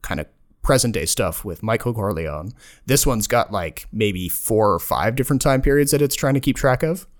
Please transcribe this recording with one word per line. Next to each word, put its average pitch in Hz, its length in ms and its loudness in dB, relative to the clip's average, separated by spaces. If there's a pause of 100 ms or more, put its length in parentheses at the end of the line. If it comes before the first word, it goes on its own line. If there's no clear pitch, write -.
kind 76 180 -4
of 76 60 -8 (360)
present 127 320 4
day 85 120 -2
stuff - 380 -2
with 92 200 -10
Michael 117 280 0
Corleone. 85 600 -4 (340)
This - 180 2
one's 113 220 0
got, - 240 0
like, 87 420 -6
maybe 95 360 0
four 107 440 2
or 85 60 2
five 104 380 -2
different 139 260 0
time 135 200 2
periods 143 280 4
that 143 100 2
it's 143 140 2
trying 139 200 0
to 135 60 0
keep 131 160 0
track 131 280 2
of. 170 240 -4 (120)